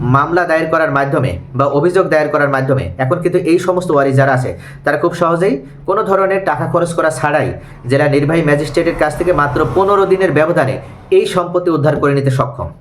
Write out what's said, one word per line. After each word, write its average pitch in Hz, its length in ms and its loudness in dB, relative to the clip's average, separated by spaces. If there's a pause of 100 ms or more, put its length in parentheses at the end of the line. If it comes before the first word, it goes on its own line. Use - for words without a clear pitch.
(160)
মামলা 165 340 2
দায়ের 160 220 2
করার 160 260 0
মাধ্যমে 139 320 0 (280)
বা 139 80 2 (120)
অভিযোগ 175 340 2
দায়ের 151 200 2
করার 147 240 2
মাধ্যমে 131 280 0 (200)
এখন 156 200 0
কিন্তু 175 140 0 (140)
এই 180 140 4
সমস্ত 180 260 -2
ওয়ারিশ 139 280 2
যারা 135 180 4
আছে 117 120 -4 (340)
তারা 143 180 0
খুব 170 180 0
সহজেই 175 340 2 (340)
কোনো 202 120 0 (100)
ধরনের 190 380 0
টাকা 160 240 -2
খরচ 170 260 0
করা 160 200 0
ছাড়াই 147 300 0 (420)
জেলা 143 240 2
নির্বাহী 151 340 2
ম্যাজিস্ট্রেটের 156 540 0
কাছ 151 160 0
থেকে 175 220 0
মাত্র 143 180 0 (180)
পনেরো 196 360 4
দিনের 185 260 2
ব্যবধানে 151 360 0 (440)
এই 220 60 4 (100)
সম্পত্তি 180 420 -2
উদ্ধার 143 260 2
করে 143 160 2
নিতে 135 220 0
সক্ষম। 95 300 -4 (100)